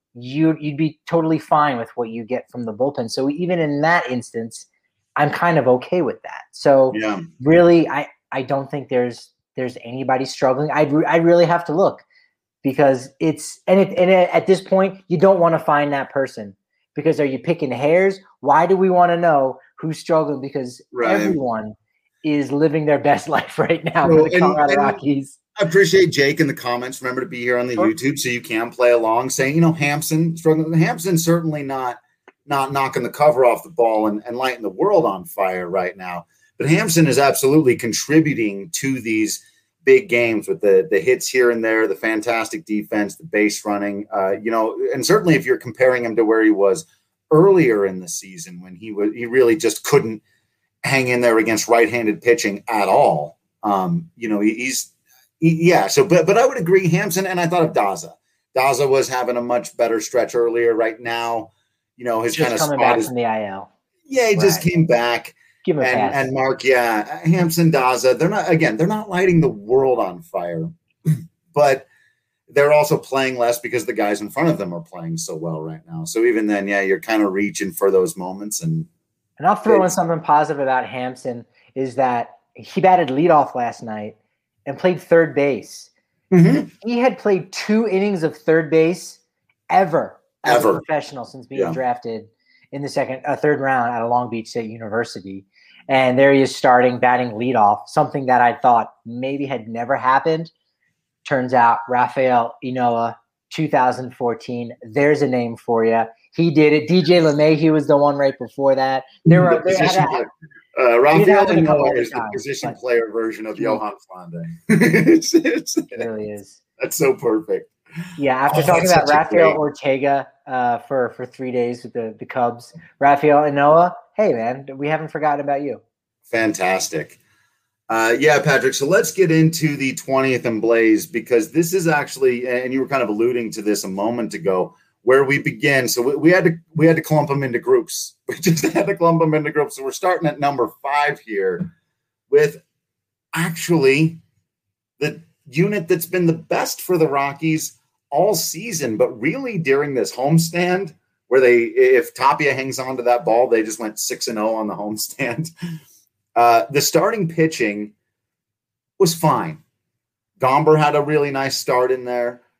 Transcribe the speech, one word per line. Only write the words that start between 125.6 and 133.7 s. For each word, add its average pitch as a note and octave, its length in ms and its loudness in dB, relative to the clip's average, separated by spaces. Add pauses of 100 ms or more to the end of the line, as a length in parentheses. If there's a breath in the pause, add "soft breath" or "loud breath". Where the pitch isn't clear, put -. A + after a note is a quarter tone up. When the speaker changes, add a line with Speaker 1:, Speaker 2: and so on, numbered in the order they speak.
Speaker 1:
you. C3 200 -8 (420)
Speaker 2:
Fantastic. F#2 960 -4 (720)
Uh, A2+ 300 0
yeah, D3 220 4
Patrick, C3 320 0
so C#3 120 -4
let's F#3+ 280 0
get F#3 180 2
into D#3+ 460 2
the C3 180 -4
twentieth C3 500 -2
and A2 160 -4
Blaze, A2+ 460 2
because A2+ 460 -2
this E3 200 0
is F3+ 140 0
actually, C3 600 0
and B2+ 260 -4
you C3+ 80 0
were B2+ 60 -4
kind C3 140 -2
of A2+ 80 -2
alluding A#2 420 -2
to G#2+ 100 -12
this G#2 240 -2